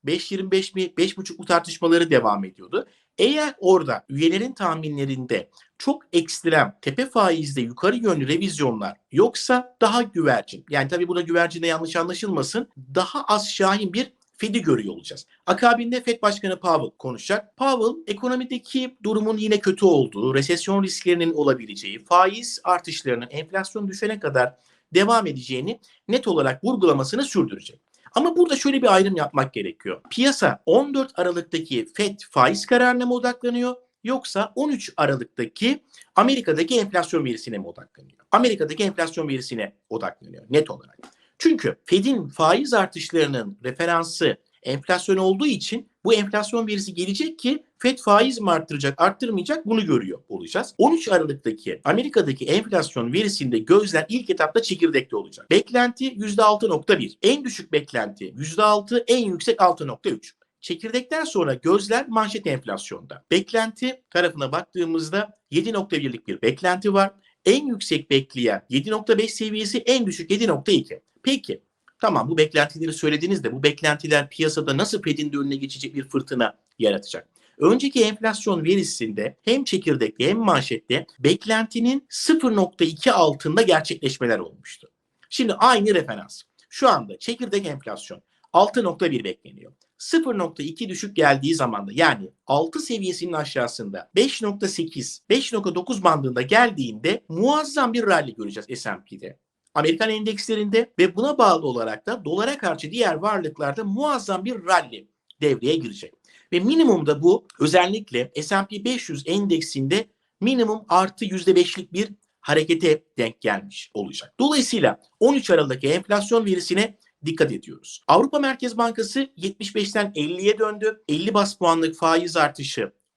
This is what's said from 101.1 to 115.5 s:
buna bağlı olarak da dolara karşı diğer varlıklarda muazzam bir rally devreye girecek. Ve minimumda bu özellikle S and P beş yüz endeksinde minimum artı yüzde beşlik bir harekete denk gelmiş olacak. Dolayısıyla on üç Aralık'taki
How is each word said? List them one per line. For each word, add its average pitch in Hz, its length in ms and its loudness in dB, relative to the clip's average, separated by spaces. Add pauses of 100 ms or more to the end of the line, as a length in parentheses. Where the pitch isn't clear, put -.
buna 277 220 0
bağlı 175 300 6
olarak 113 380 -4
da 202 200 -6
dolara 208 320 -2
karşı 160 340 -4
diğer 214 240 0
varlıklarda 156 680 -4
muazzam 202 600 -2
bir 220 200 -8
rally 147 420 0 (340)
devreye 143 340 2
girecek. 120 380 -10 (380)
Ve 175 80 2
minimumda 190 640 4
bu 190 240 4 (120)
özellikle 175 720 2 (100)
S 151 140 -2
and 196 120 0
P 208 180 -8
beş 247 240 -4
yüz 143 160 -8
endeksinde 175 800 -2 (340)
minimum 226 480 0
artı 190 360 2
yüzde 180 300 2
beşlik 175 380 0
bir 202 160 -2 (300)
harekete 156 640 2 (140)
denk 113 240 -4
gelmiş 101 520 -6
olacak. - 460 -10
Dolayısıyla 247 600 2 (200)
on 262 140 6
üç 277 160 -2
Aralık'taki 139 380 2